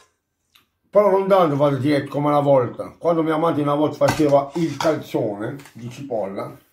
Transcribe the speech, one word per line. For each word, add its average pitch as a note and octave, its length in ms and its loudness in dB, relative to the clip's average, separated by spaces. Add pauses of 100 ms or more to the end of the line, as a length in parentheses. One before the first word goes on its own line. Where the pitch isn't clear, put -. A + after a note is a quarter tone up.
(880)
Però G3+ 220 4
non G3 160 2
tanto F3+ 300 4
vado C#3+ 200 2
dietro D3 340 -2
come D3 180 -2
una D3 120 2
volta. B2+ 560 0
Quando E3 260 0
mia D#3 140 0
madre D#3 240 0
una C#3+ 140 0
volta D3 320 0
faceva C#3+ 480 2
il D#3+ 220 -2
calzone B2 800 -4 (160)
di A#2+ 180 -14
cipolla, A#2 680 -8 (160)